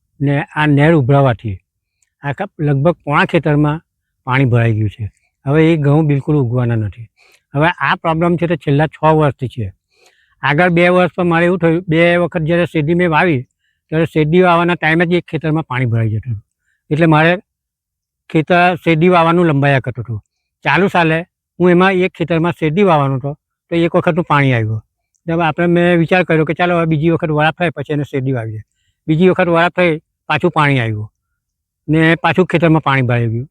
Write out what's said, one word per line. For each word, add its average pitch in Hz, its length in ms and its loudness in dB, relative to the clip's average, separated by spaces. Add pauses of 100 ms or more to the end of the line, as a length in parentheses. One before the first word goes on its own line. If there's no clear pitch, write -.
(220)
ને 143 220 -2
આ 151 220 -4
નહેર 147 280 4
ઉભરાવાથી 127 680 0 (600)
આખા 143 240 -8 (140)
લગભગ 147 440 0
પોણા 160 220 0
ખેતરમાં 151 560 0 (420)
પાણી 131 220 0
ભરાઈ 117 280 2
ગયું 107 160 -2
છે. 104 220 -10 (340)
હવે 160 280 2
એ 165 40 0
ઘઉં 147 300 2
બિલકુલ 147 280 0
ઉગવાના 120 400 -2
નથી. 110 320 -6 (480)
હવે 156 120 0
આ 165 280 -2
પ્રોબ્લેમ 170 400 -2
છે 170 120 -2
તે 165 80 -2
છેલ્લા 147 320 0
છ - 160 -8
વર્ષથી 156 440 0
છે. 101 260 -10 (680)
આગળ 147 280 0
બે 175 180 2
વર્ષ 180 300 2
પર 185 60 -2
મારે 170 220 0
એવું 180 140 0
થયું, 165 280 0
બે 170 300 2
વખત 175 240 -2
જ્યારે 170 240 0
શેરડી 160 280 -2
મેં 175 160 0
વાવી 151 340 0 (460)
ત્યારે 160 160 -2
શેરડી 156 360 0
વાવવાના 175 340 2
ટાઈમે 165 300 0
જ 170 80 -2
એક 175 120 -2
ખેતરમાં 156 380 -4
પાણી 127 220 -4
ભરાઈ 113 240 -2
જતું 110 240 -6
હતું. 104 120 -12 (440)
એટલે 156 160 0
મારે 160 320 2 (920)
ખેતર 175 540 0
શેરડી 165 260 2
વાવવાનું 170 360 2
લંબાયા 139 340 2
કરતું 117 240 -8
હતું. 107 200 -10 (400)
ચાલુ 160 240 2
સાલે 165 380 0 (340)
હું 180 120 4
એમાં 185 220 4
એક 180 180 0
ખેતરમાં 165 400 -2
શેરડી 160 320 -2
વાવવાનો 143 320 2
હતો 139 180 -8 (360)
તો 170 60 -4
એક 170 200 0
વખતનું 170 280 0
પાણી 139 300 2
આવ્યું. 110 320 -4 (260)
એટલે - 220 -8
હવે 170 100 -2
આપણે, 175 240 -2
મેં 175 300 2
વિચાર 175 260 2
કર્યો 160 220 0
કે 160 80 -4
ચાલો 175 240 0
હવે 165 80 0
બીજી 160 240 0
વખત 165 200 -2
વરાપ 151 300 0
થાય 170 100 -2
પછી 147 240 -8
એને 147 100 -2
શેરડી 135 280 -4
વાવીએ. 110 300 -8 (460)
બીજી 160 220 2
વખત 180 180 0
વરાપ 170 300 0
થઈ 170 240 0 (260)
પાછું 156 240 -2
પાણી 143 280 2
આવ્યું 107 340 -6 (760)
ને 160 260 2
પાછું 170 300 0
ખેતરમાં 160 360 2
પાણી 135 200 0
ભરાઈ 120 260 0
ગયું. 117 240 -6